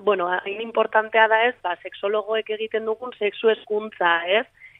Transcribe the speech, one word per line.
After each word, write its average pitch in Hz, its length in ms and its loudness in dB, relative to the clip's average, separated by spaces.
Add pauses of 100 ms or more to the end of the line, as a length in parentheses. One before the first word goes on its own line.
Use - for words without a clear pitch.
bueno, 190 240 0
hain 196 320 -6
importantea 220 640 2
da, 220 160 4
ez, 247 160 0
ba, 175 160 -6
sexologoek 214 800 -4
egiten 220 320 -4
dugun 220 300 -6
sexu 208 340 0
hezkuntza, 214 640 0 (140)
ez? 214 180 2 (340)